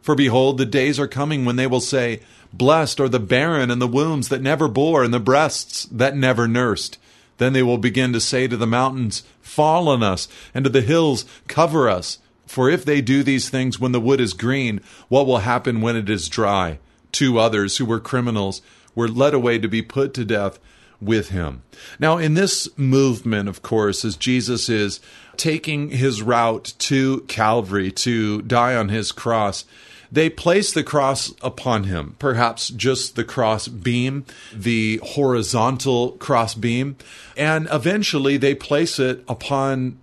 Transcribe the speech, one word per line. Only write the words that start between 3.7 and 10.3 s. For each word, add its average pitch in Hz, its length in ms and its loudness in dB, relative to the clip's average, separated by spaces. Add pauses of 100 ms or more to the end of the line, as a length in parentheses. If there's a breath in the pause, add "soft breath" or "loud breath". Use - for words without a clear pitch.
and 123 120 0
the 123 60 0
wombs 143 400 0
that 131 140 -2
never 143 260 0
bore 139 340 2
and 117 100 2
the 123 60 2
breasts 139 720 0
that 135 260 0
never 127 300 2
nursed.' 117 520 0 (400 soft breath)
Then 127 140 2
they 131 100 4
will 120 160 2
begin 123 340 0
to 117 80 0
say 131 260 0
to 120 100 -2
the 113 100 -2
mountains, 123 580 -2 (160 soft breath)
'Fall 156 480 2
on 123 160 2
us,' 95 240 -2 (260 loud breath)